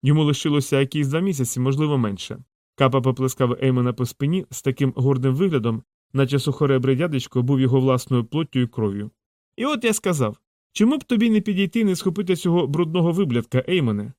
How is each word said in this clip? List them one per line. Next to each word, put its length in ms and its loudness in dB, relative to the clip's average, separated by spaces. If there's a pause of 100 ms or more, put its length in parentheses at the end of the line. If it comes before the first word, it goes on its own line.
Йому 200 4
лишилося 560 0
якісь 280 -2
два 120 -2
місяці, 400 -4
можливо, 380 0
менше». 460 -6 (320)
Капа 260 4
поплескав 640 0
Еймона 300 2
по 120 -4
спині 440 -4
з 120 -14
таким 340 -2
гордим 400 0
виглядом, 480 0 (300)
наче 260 2
сухоребрий 560 2
дядечко 460 -2
був 180 2
його 200 4
власною 460 0
плоттю 340 -4
і 80 0
кров'ю. 440 -4 (440)
«І 100 -4
от 180 -2
я 100 2
сказав, 440 -2 (340)
чому 260 2
б 60 -8
тобі 260 2
не 120 4
підійти 380 0
і 40 2
не 120 2
схопити 400 -2
цього 320 0
брудного 440 0
виблядка, 580 -2
Еймоне? 500 0